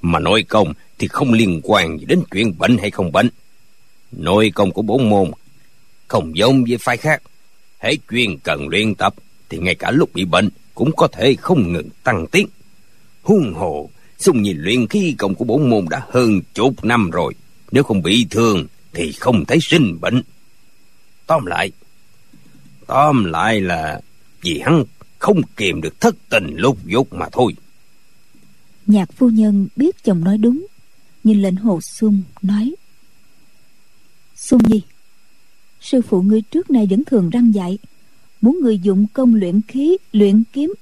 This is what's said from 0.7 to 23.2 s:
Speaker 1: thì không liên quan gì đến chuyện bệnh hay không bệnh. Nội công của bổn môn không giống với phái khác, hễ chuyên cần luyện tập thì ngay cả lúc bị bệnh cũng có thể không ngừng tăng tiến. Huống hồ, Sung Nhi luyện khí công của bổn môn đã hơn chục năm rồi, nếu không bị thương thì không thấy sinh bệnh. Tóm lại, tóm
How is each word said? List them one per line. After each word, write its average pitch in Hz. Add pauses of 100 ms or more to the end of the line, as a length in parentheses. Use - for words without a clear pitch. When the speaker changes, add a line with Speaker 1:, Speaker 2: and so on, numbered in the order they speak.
Speaker 1:
thì -
không 131
liên 101
quan 82
gì 71
đến 165
chuyện 98
bệnh 110
hay 104
không 87
bệnh. 104 (840)
Nội 101
công 98
của 101
bổn 113
môn 98 (760)
không 80
giống 127
với 120
phái 123
khác, 151 (560)
hễ 127 (140)
chuyên 107
cần 71
luyện 104
tập 95 (340)
thì 82
ngay 85
cả -
lúc 127
bị 95
bệnh 92 (260)
cũng -
có 165
thể -
không 110
ngừng 82 (160)
tăng 92
tiến. 196 (760)
Huống 156
hồ, 78 (280)
Sung 135
Nhi 101
luyện 101
khí 180
công 98
của -
bổn 127
môn 104
đã -
hơn 117 (140)
chục 127
năm 113
rồi, 82 (380)
nếu 135
không 104
bị 104
thương 107 (260)
thì 82
không 107
thấy 151
sinh 104
bệnh. 101 (1040)
Tóm 151
lại, 87 (1120)
tóm 135